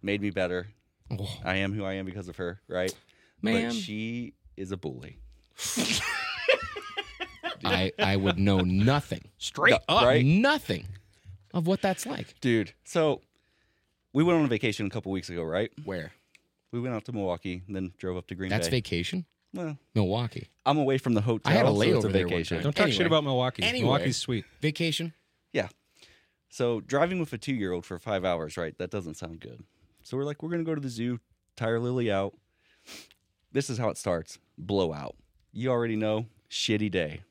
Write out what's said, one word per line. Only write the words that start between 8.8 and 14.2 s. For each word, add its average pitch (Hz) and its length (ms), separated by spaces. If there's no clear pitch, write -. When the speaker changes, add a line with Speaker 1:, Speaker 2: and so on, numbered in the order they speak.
Speaker 3:
Straight 185 340
Speaker 1:
No, - 240
Speaker 3:
up. 226 80
Speaker 1:
right? 127 200
Speaker 2:
Nothing 208 640
of 165 120
what 190 160
that's 190 240
like. - 340
Speaker 1:
Dude, 113 320
so 156 360
we 147 120